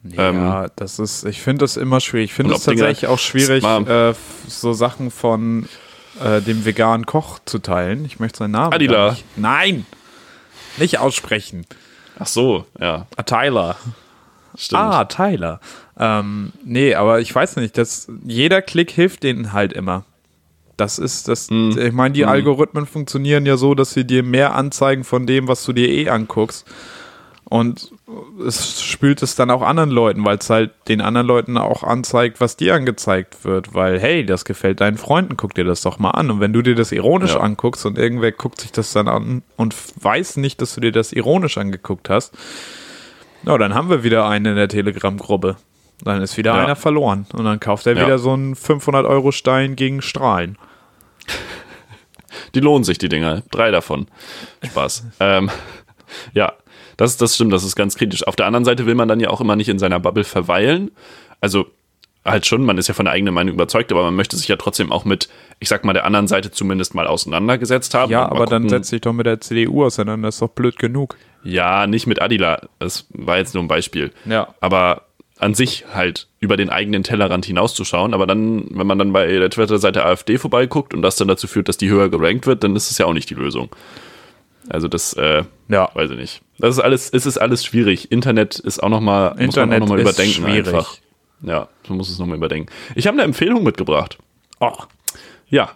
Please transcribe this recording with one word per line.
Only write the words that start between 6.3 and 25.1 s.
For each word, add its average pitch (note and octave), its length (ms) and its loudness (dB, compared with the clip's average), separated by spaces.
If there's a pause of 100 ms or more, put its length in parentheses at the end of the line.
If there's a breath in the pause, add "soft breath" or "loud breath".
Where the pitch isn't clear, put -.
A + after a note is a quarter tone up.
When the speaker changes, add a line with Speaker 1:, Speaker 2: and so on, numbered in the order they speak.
Speaker 1:
dem A2 220 -2
veganen A2+ 420 2
Koch - 380 -4
zu - 140 -6
teilen. F#2 460 -2
Ich - 160 -12
möchte A2+ 180 -6
seinen G#2 140 -4
Namen C#3+ 200 0
Speaker 2:
Adila. D3+ 220 2
Speaker 1:
gar G#2 180 4
nicht. A#2+ 120 -8 (120)
Nein! C3+ 500 0 (920 loud breath)
Nicht D3+ 240 0
aussprechen. A2 680 -4 (540 loud breath)
Speaker 2:
Ach - 80 -8
so, A#2 380 0 (120)
ja. F2 280 -4 (100)
Speaker 1:
Ah, G#2+ 80 -8
Tyler. A#2 520 0 (800 loud breath)
Speaker 2:
Stimmt. - 260 -2
Speaker 1:
Ah, F#3 220 2
Tyler. G2 560 -2 (380 loud breath)
Ähm, G#2 540 -2 (120)
nee, B2 300 2
aber G#2+ 260 4
ich A#2 140 -6
weiß D3+ 220 0
nicht, A#2 220 -4
das, - 300 -4 (180)
jeder C#3+ 340 2
Klick F3 300 0
hilft F3+ 320 2
denen A#2+ 300 -4
halt G2+ 200 0
immer. F#2 320 -4 (720)
Das G#2 220 -2
ist - 300 -6
das, A#2 220 -2
Speaker 2:
Hm. A2 280 2
Speaker 1:
ich A#2+ 140 0
meine, B2+ 220 2
die C#3+ 80 2
Speaker 2:
Hm. C#3 80 4
Speaker 1:
Algorithmen C#3+ 560 0
funktionieren C#3+ 600 0
ja C#3 100 4
so, C#3 180 4
dass C3+ 200 0
sie C3 120 2
dir B2+ 160 2
mehr B2+ 320 2
anzeigen C3+ 500 0
von B2+ 220 -2